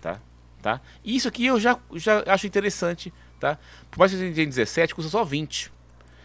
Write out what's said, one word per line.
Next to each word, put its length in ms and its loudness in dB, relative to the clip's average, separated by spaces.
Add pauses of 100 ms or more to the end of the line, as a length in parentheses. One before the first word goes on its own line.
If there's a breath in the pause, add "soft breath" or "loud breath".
tá? 180 -6 (440)
Tá? 180 0 (240 loud breath)
E 100 -4
isso 140 0
aqui 160 -4
eu 160 4
já, 180 2 (140)
já 360 2
acho 180 2
interessante, 680 -2 (260 soft breath)
tá? 200 -2 (320 loud breath)
Por 80 -12
mais 140 6
que 40 -4
eu 160 -4
tenha 140 2
dezessete, 480 0
custa 160 -6
só 140 2
vinte. 460 -6 (540 soft breath)